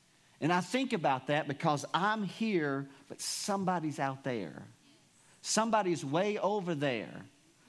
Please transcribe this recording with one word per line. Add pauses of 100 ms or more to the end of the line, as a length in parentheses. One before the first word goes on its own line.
(420)
And
I
think
about
that
because
I'm
here, (220)
but
somebody's
out
there. (800)
Somebody's
way
over
there. (420)